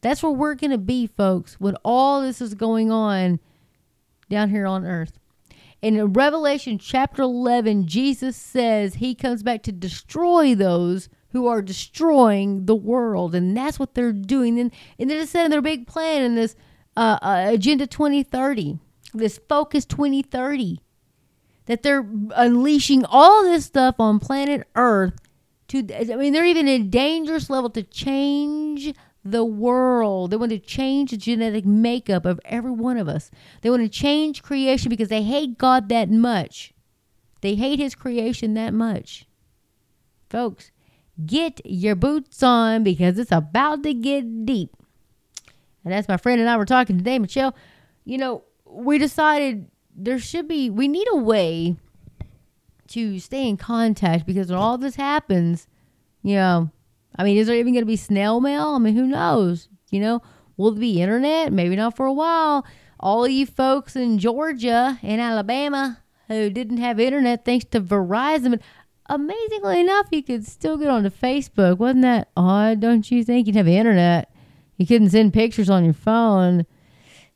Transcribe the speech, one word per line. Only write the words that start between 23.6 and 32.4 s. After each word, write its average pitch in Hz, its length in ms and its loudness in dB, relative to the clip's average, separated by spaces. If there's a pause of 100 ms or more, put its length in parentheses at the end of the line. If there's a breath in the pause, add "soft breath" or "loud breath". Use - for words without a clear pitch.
stuff 254 340 2
on 214 200 2
planet 277 560 -4
Earth 208 380 2 (560)
to, 254 260 -4
I 226 220 -6
mean, 277 160 0
they're 320 100 2
even 330 240 4
in 247 220 2
dangerous 302 600 0
level 262 200 -2
to 214 140 -8
change 285 1120 -4 (300 soft breath)
the 226 220 -2
world. 226 840 0
They 214 60 -4
want 233 140 -2
to 214 80 -6
change 269 520 -4
the 226 60 -8
genetic 220 480 -2
makeup 214 600 0
of 180 180 -2